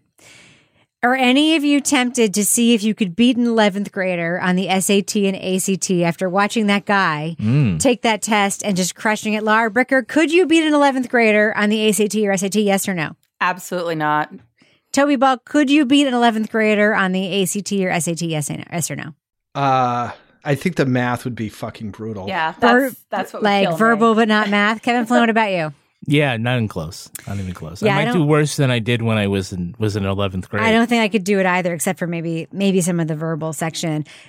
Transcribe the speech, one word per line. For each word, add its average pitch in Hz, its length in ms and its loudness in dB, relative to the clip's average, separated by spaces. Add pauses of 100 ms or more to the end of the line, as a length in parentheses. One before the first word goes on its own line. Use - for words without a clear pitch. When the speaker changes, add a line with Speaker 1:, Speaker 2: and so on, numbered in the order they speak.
(1040)
Speaker 1:
Are 247 120 4
any 269 420 4
of 285 80 0
you 285 160 4
tempted 247 540 0
to 208 100 0
see 240 280 4
if 214 80 2
you 214 140 0
could 180 180 -2
beat 240 220 4
an 240 100 0
eleventh 208 460 0
grader 180 480 -2
on 180 160 0
the 185 140 0
S 190 200 0
A 202 120 4
T 196 260 -2
and 196 80 -2
A 185 240 -4
C 190 160 -2
T 180 300 -2
after 170 240 -2
watching 202 380 0
that 202 180 0
guy 165 560 -2
Speaker 2:
Mm. 113 360 2
Speaker 1:
take 233 260 0
that 220 180 0
test 208 420 -2
and 202 140 -2
just 180 180 -4
crushing 214 380 -4
it? 214 100 -4
Lara 220 260 2
Bricker, 247 380 0
could 302 240 2
you 349 140 4
beat 320 200 2
an 311 80 2
eleventh 269 360 2
grader 214 480 2
on 208 120 2
the 214 180 0
A 214 40 4
C 208 160 2
T 214 180 0
or 196 60 2
S 190 120 0
A 202 60 -2
T, 202 120 0
yes 196 260 2
or 196 60 -4
no? 160 240 -4 (240)
Speaker 3:
Absolutely 180 540 -4
not. 151 380 0 (600)
Speaker 1:
Toby 285 240 2
Ball, 262 260 2
could 294 260 2
you 285 160 4
beat 285 220 4
an 254 60 -2
eleventh 226 360 2
grader 214 460 2
on 190 160 0
the 185 160 -2
A 190 180 0
C 202 160 -6
T 190 240 -2
or 180 40 -2
S 170 180 -2
A 170 80 -4
T, 165 120 -6
yes 151 220 -4 (400)
or 147 60 -8
no? 143 180 -12 (400)
Speaker 4:
Uh, 127 580 0 (340)
I 147 100 0
think 170 220 -4
the 147 80 2
math 123 400 -2
would 123 100 -6
be 107 140 -8
fucking 110 420 -12
brutal. 110 380 -10
Speaker 3:
Yeah, 170 320 -2
Speaker 1:
Or, 247 280 4
Speaker 3:
that's, - 60 -12 (160)
that's 190 220 -6
what - 80 -8
would 214 40 -2
Speaker 1:
like, 202 200 4
Speaker 3:
kill 180 80 0
me. 160 40 -4
Speaker 1:
verbal 226 380 4
but 226 140 2
not 214 200 2
math. 208 320 0
Kevin 240 240 0
Flynn, 240 140 2
what 233 100 4
about 220 220 0
you? 160 220 -4 (320)
Speaker 2:
Yeah, 143 300 2
not 120 220 0
even 110 100 0
close. 82 420 -10 (160)
Not 101 140 -8
even 92 140 -8
close. 80 280 -12
Speaker 1:
Yeah, 202 140 2
Speaker 2:
I 147 60 0
Speaker 1:
I - 40 0
Speaker 2:
might - 60 -2
do - 80 0
Speaker 1:
don't 147 80 2
Speaker 2:
worse 151 300 2
than 139 120 2
I 123 100 0
did 117 220 -2
when 113 160 0
I 104 100 2
was 98 260 -2
in, 87 260 -6
was 107 160 -2
in 101 100 -2
eleventh 98 440 -4
grade. 107 120 -4
Speaker 1:
I 220 120 2
don't 233 140 2
think 233 140 2
I 220 60 0
could 196 160 -2
do 202 160 0
it 190 60 2
either, 180 280 0
except 180 240 -4
for 180 100 -4
maybe, 165 440 -6
maybe 190 300 0
some 175 180 0
of 165 80 0
the 160 80 -4
verbal 160 380 -6
section. 156 500 -4 (260)